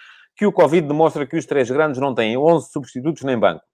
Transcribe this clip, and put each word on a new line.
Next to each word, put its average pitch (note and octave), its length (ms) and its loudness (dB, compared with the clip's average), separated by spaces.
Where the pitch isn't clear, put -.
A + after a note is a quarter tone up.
que - 80 -2
o G3+ 80 2
covid D#3+ 340 2
demonstra D3 400 0
que D#3+ 120 -6
os C#3 80 -6
três C3 240 0
grandes C#3+ 280 0
não C3+ 160 -2
têm A2+ 220 -2
onze D3+ 340 2
substitutos C3+ 520 -8
nem C3 160 -2
banco. F2 240 0